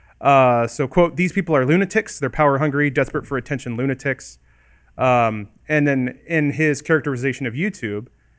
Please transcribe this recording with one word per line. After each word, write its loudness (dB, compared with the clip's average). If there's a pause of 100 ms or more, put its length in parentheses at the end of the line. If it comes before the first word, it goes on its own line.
(200)
Uh, 4
so, -4
quote, 2
"These 0
people -2
are 4
lunatics. 0
They're -2
power 2
hungry, 0
desperate -2
for -6
attention -6
lunatics." -6 (600)
Um, 2 (200)
and 2
then 0
in 0
his 0
characterization -2
of -8
YouTube, -6 (300)